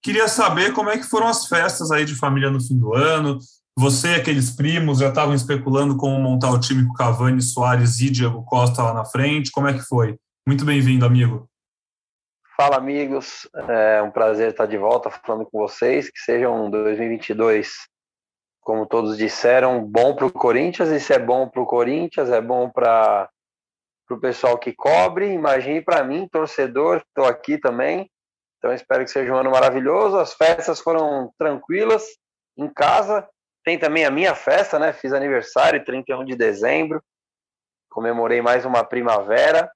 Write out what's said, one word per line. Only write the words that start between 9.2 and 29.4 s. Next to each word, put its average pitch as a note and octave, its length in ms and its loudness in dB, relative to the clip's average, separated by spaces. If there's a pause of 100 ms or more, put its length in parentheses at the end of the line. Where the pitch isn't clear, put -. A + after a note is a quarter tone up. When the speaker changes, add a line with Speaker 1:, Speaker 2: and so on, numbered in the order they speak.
Speaker 1:
Como C#3 160 -2
é C#3 60 0
que B2 80 -6
foi? A2+ 360 -2 (300)
Muito C#3 180 0
bem-vindo, C3 400 4
amigo. B2 420 2 (1080)
Speaker 2:
Fala, C#3+ 220 2
amigos. C3+ 680 -6 (200)
É A2 340 4
um G#2 80 -2
prazer A2 420 0
estar A2 140 0
de G#2 120 -6
volta A2 320 0
falando A2 360 -8
com G#2+ 140 -8
vocês. B2 480 -2
Que - 120 -20
seja A#2+ 300 0
um A2 220 -4
dois G#2+ 260 -2
mil A#2 100 -4
e - 40 -4
vinte A2+ 180 -8
e A#2 40 -4
dois, A2 380 0 (880)
como A2 240 -4
todos A2 320 -2
disseram, B2 680 0
bom A#2 300 2
pro C3 160 0
Corinthians. D#3 580 0
E D3+ 120 0
se - 100 -4
é C3 80 4
bom B2 300 0
pro B2 160 -4
Corinthians, C3+ 640 -2
é A#2 120 2
bom B2 280 -2
pra, A2 580 2 (800)
pro B2 120 -8
pessoal B2 380 0
que A#2+ 140 -8
cobre. F3+ 640 2
Imagine D3 480 -2
pra D#3+ 240 0
mim, D#3+ 260 -6
torcedor, D#3 680 -2 (120)
tô C3+ 120 0
aqui C3+ 320 -2
também. D3 520 -2 (480)
Então, A#2+ 160 -4
espero C3 320 -2
que C3 60 -14
seja C3 200 -4
um C3 60 0
ano C3 140 0